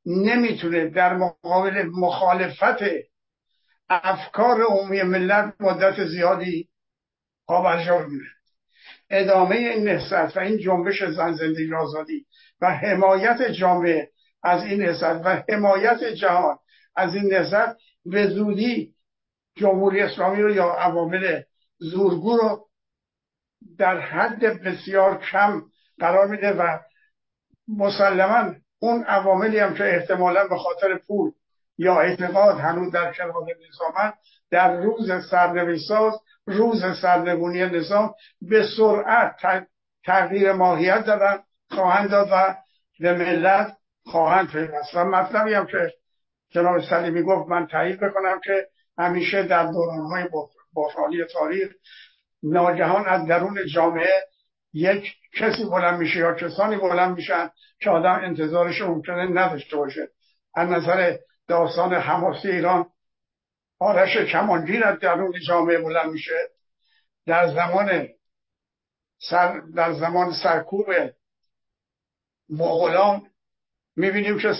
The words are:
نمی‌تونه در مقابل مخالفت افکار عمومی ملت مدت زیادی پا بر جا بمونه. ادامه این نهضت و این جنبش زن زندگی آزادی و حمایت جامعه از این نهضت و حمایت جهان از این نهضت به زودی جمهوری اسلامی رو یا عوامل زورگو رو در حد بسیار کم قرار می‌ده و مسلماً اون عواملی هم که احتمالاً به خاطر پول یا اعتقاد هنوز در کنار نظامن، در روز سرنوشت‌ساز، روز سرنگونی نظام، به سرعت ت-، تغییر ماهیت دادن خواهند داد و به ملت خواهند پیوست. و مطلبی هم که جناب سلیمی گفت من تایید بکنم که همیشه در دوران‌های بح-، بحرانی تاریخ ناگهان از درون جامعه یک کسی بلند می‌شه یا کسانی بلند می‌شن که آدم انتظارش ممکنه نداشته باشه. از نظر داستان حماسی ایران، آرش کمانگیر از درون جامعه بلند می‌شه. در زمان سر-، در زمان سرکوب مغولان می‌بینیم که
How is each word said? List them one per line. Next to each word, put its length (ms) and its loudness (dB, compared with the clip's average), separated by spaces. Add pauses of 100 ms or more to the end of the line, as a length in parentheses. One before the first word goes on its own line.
نمی‌تونه 840 0
در 280 2
مقابل 640 -2
مخالفت 1300 -2 (840)
افکار 680 0
عمومی 400 0
ملت 580 0
مدت 440 0
زیادی 640 -2 (800)
پا 160 0
بر 220 0
جا 140 0
بمونه. 300 -8 (840)
ادامه 460 4
این 280 -2
نهضت 520 -2
و 40 -2
این 180 -2
جنبش 460 0
زن 280 -2
زندگی 420 -4
آزادی 520 -6 (340)
و 100 2
حمایت 720 2
جامعه 680 0 (320)
از 220 0
این 180 -4
نهضت 440 -2
و 220 0
حمایت 560 2
جهان 540 0 (380)
از 180 -2
این 180 0
نهضت 440 0 (280)
به 220 0
زودی 680 -2 (640)
جمهوری 440 2
اسلامی 420 0
رو 80 2
یا 180 2
عوامل 760 -2 (360)
زورگو 580 0
رو 300 0 (1120)
در 220 2
حد 400 -2 (220)
بسیار 560 2
کم 440 0 (360)
قرار 280 4
می‌ده 260 -2
و 260 0 (880)
مسلماً 840 2 (240)
اون 260 0
عواملی 540 2
هم 160 2
که 220 0
احتمالاً 520 2
به 80 -2
خاطر 420 -2
پول 340 -4 (460)
یا 220 4
اعتقاد 580 2
هنوز 340 -4
در 200 -2
کنار 440 -8 (120)
نظامن، 440 -4 (380)
در 260 4
روز 540 -4
سرنوشت‌ساز، 840 2 (340)
روز 360 2 (200)
سرنگونی 560 0
نظام، 560 0 (260)
به 260 2 (100)
سرعت 680 2
ت-، 240 0 (380)
تغییر 480 2
ماهیت 540 2
دادن 320 2 (320)
خواهند 400 2
داد 220 2
و 240 2 (440)
به 120 2
ملت 640 2 (280)
خواهند 440 2
پیوست. 460 -8
و 100 0
مطلبی 500 0
هم 120 0
که 260 -4 (580)
جناب 300 2 (100)
سلیمی 320 0
گفت 280 0
من 160 -2
تایید 340 -4
بکنم 440 -2
که 220 -2 (320)
همیشه 440 -2
در 240 2
دوران‌های 580 -4
بح-، 520 -10
بحرانی 560 -4
تاریخ 380 -4 (720)
ناگهان 640 0
از 200 0
درون 480 0
جامعه 480 2 (500)
یک 420 -2 (240)
کسی 260 -2
بلند 340 0
می‌شه 200 -2
یا 160 2
کسانی 420 -2
بلند 400 0
می‌شن 340 -4 (300)
که 100 -2
آدم 320 2
انتظارش 600 -2
ممکنه 420 -4
نداشته 520 -2
باشه. 320 -6 (460)
از 140 0
نظر 480 0 (320)
داستان 460 0
حماسی 560 -2
ایران، 360 0 (920)
آرش 380 2
کمانگیر 680 0
از 140 0
درون 340 -2 (140)
جامعه 320 2
بلند 340 -2
می‌شه. 380 -6 (760)
در 220 2
زمان 600 -2 (1200)
سر-، 300 0 (160)
در 160 0
زمان 400 -2 (100)
سرکوب 440 0 (1600)
مغولان 760 2 (720)
می‌بینیم 420 0
که 220 0